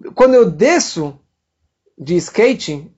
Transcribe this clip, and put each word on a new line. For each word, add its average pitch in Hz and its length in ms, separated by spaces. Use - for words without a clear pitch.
Quando 262 200
eu 233 160
desço 160 680
de 156 180
skate, 170 800